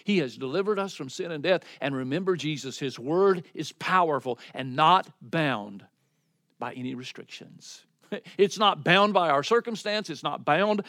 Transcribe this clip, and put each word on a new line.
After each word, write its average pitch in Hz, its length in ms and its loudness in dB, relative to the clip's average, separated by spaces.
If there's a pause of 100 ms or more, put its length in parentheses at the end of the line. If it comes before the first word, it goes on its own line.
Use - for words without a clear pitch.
He 202 140 2
has 123 200 -2
delivered 190 400 -2
us 196 160 -6
from 139 160 -10
sin 180 200 -8
and 151 120 -8
death. 175 200 2 (200)
And 139 120 -2
remember 156 420 -2
Jesus, 135 420 -6
his 135 200 -6
word 175 540 2
is - 200 -8
powerful 151 640 0 (160)
and 131 200 -8
not 160 360 4 (100)
bound 113 640 -4 (760)
by 120 140 -8
any 131 220 -8
restrictions. - 880 -16 (260)
<laughs> 208 120 -8 (160)
It's 196 200 4
not 190 240 2
bound 196 320 6
by 180 140 4
our 143 140 4
circumstance. 214 680 -2
It's 143 120 -10
not 143 220 -6
bound 196 440 2